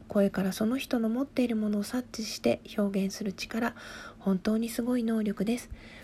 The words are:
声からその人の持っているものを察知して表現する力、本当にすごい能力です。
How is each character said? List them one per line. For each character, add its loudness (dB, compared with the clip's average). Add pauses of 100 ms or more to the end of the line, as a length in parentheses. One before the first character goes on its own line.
声 6
か 0
ら 0
そ 0
の 2
人 0
の 2
持 0
っ -10
て 0
い 2
る 0
も 0
の 2
を 0
察 -4
知 -8
し -8
て 2 (160)
表 2
現 -4
す -8
る -2
力、 -4 (420)
本 2
当 2
に 0
す -4
ご 2
い 2
能 2
力 0
で 2
す。 -10 (340)